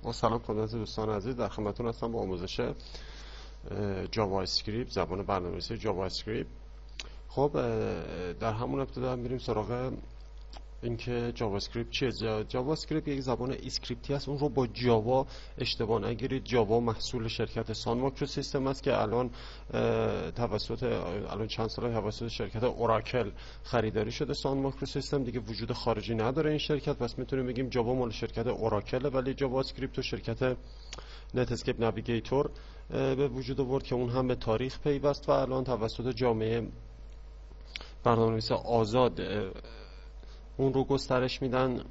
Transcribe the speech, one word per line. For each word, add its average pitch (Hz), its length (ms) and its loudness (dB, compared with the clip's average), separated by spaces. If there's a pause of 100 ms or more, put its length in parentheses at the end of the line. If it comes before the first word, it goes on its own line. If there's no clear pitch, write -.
با 120 80 -4
سلام 113 280 2
خدمت 110 320 0
دوستان 110 380 -2
عزیز، 107 260 0
در 117 120 0
خدمتتون 107 400 -2
هستم 117 240 -2
با 113 80 -2
آموزش، 92 400 -2
اه، 127 140 0 (1400)
جاوا 98 300 2
اسکریپت، 107 500 -2
زبان 92 320 0
برنامه‌نویسی 90 540 -2
جاوا 98 280 0
اسکریپت. - 440 -4 (800)
خب، 143 260 2
اه، 92 760 0
در 113 200 0
همون 127 260 -2
ابتدا 131 320 -2
هم 123 80 -2
می‌ریم 123 180 -4
سراغ 120 560 -2 (880)
اینکه 120 540 -2
جاوا 107 200 0
اسکریپت 117 360 -2
چیه. 127 200 2
جا-، 107 380 0
جاوا 127 240 0
اسکریپت 156 340 -2
یک 139 120 0
زبان 123 320 0 (120)
اسکریپتی - 500 -4
است، 139 160 -2
اون 139 100 -2
رو 147 100 4
با 123 180 4
جاوا 120 580 4 (320)
اشتباه 113 440 0
نگیرید. 123 420 -2
جاوا 113 360 6
محصول 117 480 0
شرکت 113 460 -2
سان 117 240 0
ماکرو 135 300 0
سیستم 135 400 0
است 135 160 -2
که 113 180 6
الان، 117 280 2 (440)
اه، 113 580 2
توسط، 113 520 0 (460)
الان 104 180 -2
چند 110 200 0
سال 117 260 -2
توسط 113 340 0
شرکت 110 360 -2
اوراکل 113 680 2 (320)
خریداری 110 480 2
شده. 143 220 0
سان 139 240 0
ماکرو 135 280 0
سیستم 139 380 0
دیگه 117 160 -2
وجود 110 320 -4
خارجی 113 440 0
نداره 135 340 4
این 151 100 2
شرکت، 147 380 0
پس - 220 -2
می‌تونیم 131 280 0
بگیم 127 220 0
جاوا 120 240 4
مال 123 180 2
شرکت 117 360 -2
اوراکله، 113 640 2
ولی 131 240 2
جاوا 131 260 2
اسکریپت 131 400 -2
و - 20 -2
شرکت 120 560 0 (760)
نت 123 180 2
اسکیپ 117 320 0
نویگیتور، 113 680 2 (420)
اه، 135 240 2
به 139 120 4
وجود 131 340 -2
آورد 131 220 2
که - 120 0
اون 123 140 2
هم 127 180 2
به 123 80 4
تاریخ 123 440 0
پیوست 143 500 2
و - 20 8
الان 131 320 4
توسط 117 460 0
جامعه 113 580 2 (1400)
برنامه‌نویس 113 480 4
آزاد، 117 680 4
اه، 98 300 -2 (1040)
اون 135 160 4
رو 135 100 4
گسترش 131 580 2
می‌دن. 127 500 2